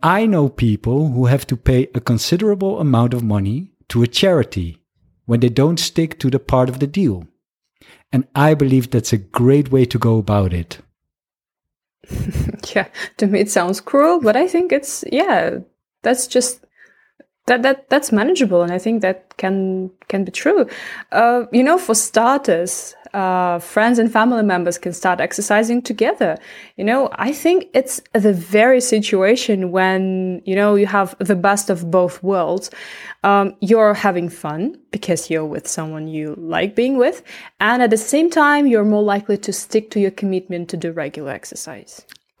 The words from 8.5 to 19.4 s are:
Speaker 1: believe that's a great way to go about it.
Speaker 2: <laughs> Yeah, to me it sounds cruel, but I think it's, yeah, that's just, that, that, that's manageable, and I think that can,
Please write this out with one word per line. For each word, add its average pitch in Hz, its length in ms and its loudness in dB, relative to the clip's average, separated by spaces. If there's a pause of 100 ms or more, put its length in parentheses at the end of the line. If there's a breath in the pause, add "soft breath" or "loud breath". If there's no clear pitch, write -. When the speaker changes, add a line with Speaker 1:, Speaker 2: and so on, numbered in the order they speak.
Speaker 1:
believe 131 380 2
that's - 220 0
a 117 40 0
great 131 540 2
way 131 140 4
to 123 120 -4
go 113 220 2
about 101 340 0
it. 85 240 -8 (1300)
Speaker 2:
<laughs> - 680 -6
Yeah, 190 120 -2 (300 loud breath)
to - 80 0
me 196 140 2
it 208 100 -2
sounds 185 320 -2
cruel, 311 400 2
but 214 140 2
I 311 120 2
think 359 240 0
it's, 285 400 -4
yeah, 240 460 0 (460)
that's 247 240 -2
just, - 380 -2 (840 soft breath)
that, 240 160 2
that, 269 260 0
that's 285 220 0
manageable, 220 500 2
and 170 100 -2
I 180 60 -4
think 220 240 -2
that 185 360 -4
can, 190 520 -2 (180)